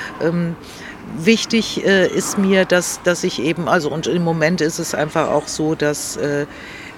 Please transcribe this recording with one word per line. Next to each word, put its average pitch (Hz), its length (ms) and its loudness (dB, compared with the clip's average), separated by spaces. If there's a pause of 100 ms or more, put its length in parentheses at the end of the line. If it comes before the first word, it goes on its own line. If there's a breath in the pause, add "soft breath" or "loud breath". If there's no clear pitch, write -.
(260 loud breath)
ähm, 170 300 0 (600 loud breath)
wichtig, 214 680 2
äh, 190 240 4
ist - 300 -2
mir, 190 260 6
dass, 180 380 0
dass 175 220 2
ich 185 160 -2
eben, 160 280 0
also 147 220 4
und 151 180 -4
im 175 160 2
Moment 165 360 2
ist 156 200 0
es 165 140 -4
einfach 156 340 0
auch 147 200 2
so, 156 280 0
dass, 147 400 -2
äh, 143 300 -2 (520 loud breath)